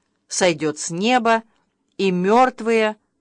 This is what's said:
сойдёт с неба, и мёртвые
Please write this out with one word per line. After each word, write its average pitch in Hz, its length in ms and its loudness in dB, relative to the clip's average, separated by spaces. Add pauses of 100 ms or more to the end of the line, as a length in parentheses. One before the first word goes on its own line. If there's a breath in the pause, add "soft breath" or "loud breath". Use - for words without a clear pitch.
(280)
сойдёт 156 500 -2
с - 140 -10
неба, 226 520 0 (540)
и 196 140 0
мёртвые 220 840 0 (240)